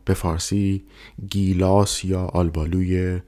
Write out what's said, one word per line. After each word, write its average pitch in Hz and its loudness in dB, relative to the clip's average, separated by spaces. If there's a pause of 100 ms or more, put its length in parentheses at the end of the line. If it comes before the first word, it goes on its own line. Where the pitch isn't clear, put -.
به 95 0
فارسی 98 -2 (460)
گیلاس 95 2
یا 92 -2
آلبالوی 90 0